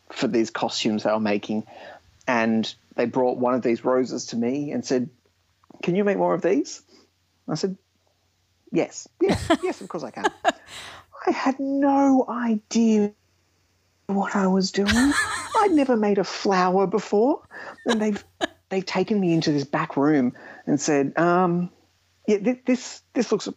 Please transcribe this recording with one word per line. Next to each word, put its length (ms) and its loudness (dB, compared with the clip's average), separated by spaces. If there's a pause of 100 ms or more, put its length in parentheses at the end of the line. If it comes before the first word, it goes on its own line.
(100)
for 180 -4
these 220 0
costumes 520 -2
they 80 0
were 100 0
making. 460 -2 (640)
And 440 0 (220)
they 120 0
brought 320 0
one 160 0
of 80 0
these 220 0
roses 420 0
to 100 -10
me 360 -4
and 120 -6
said, 260 -2 (720)
"Can 120 0
you 100 2
make 120 2
more 180 2
of 80 -2
these?" 400 -2 (640)
I 60 -4
said, 220 -4 (960)
"Yes, 340 -4 (140)
yes, 260 0 (100)
<laughs> 60 -6
yes, 180 -4
of 80 -14
course 160 -8
I 60 -12
can." 160 -4 (1000)
I 40 4
had 300 -2
no 680 4
idea 840 2 (920)
what 280 -2
I 120 2
was 260 2
doing. 180 0
<laughs> 680 0
I'd 140 4
never 240 4
made 220 2
a 60 2
flower 640 2
before. 560 0 (440)
And 140 2
they've, 240 -2 (440)
they've 180 -4
taken 320 0
me 160 2
into 180 2
this 120 0
back 320 -6
room 360 2 (340)
and 140 2
said, 380 0
"Um, 520 2 (560)
yeah, 120 2
th-, 260 -2
this, 380 -4 (120)
this 160 -2
looks 260 -2